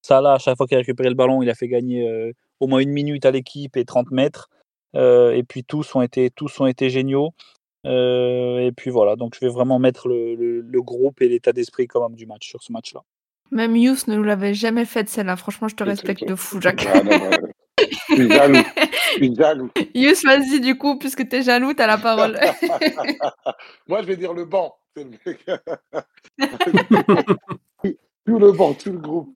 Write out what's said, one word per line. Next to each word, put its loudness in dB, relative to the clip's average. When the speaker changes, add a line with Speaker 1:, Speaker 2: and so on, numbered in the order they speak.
Speaker 1:
Salah, 4
à 4
chaque -2
fois -2
qu'il 0
a 4
récupéré -2
le 0
ballon, 2
il 0
a -2
fait -8
gagner, -2
euh, -6
au 0
moins 2
une 0
minute -4
à 6
l'équipe -8
et -2
trente -2
mètres. -2
Euh, 6
et 0
puis -12
tous -8
ont 2
été, -2
tous -10
ont 0
été 0
géniaux. -2
Euh, 0
et 0
puis -10
voilà, 4
donc -8
je -20
vais -2
vraiment 0
mettre 0
le, -4
le, -4
le -4
groupe -2
et 4
l'état 0
d'esprit -4
comme -2
homme -6
du -20
match -18
sur -20
ce -14
match-là. -14
Speaker 2:
Même 0
Yous 4
ne -2
nous 0
l'avait 0
jamais -2
faite, -4
celle-là. -6
Franchement, -8
je -12
te -6
Speaker 3:
Je -2
Speaker 2:
respecte -6
Speaker 3:
sais. -8
Speaker 2:
de -4
fou, -10
Jacques. -2
Speaker 3:
Ah, 6
non, 2
bah, 0
je 0
suis 4
jaloux. 6
Je 0
suis 0
jaloux. 0
Speaker 2:
<laughs> -10
Yous, 4
vas-y, 4
du 0
coup, -2
puisque -6
t'es -2
jaloux, 0
t'as 2
la 2
parole. 0
Speaker 3:
<laughs> -10
Moi, -4
je -10
vais -4
dire -8
le -10
banc. -4
C'est -14
le -20
mec. -12
<laughs> 0
Tout 0
le 10
banc, 2
tout -10
le -8
groupe. -8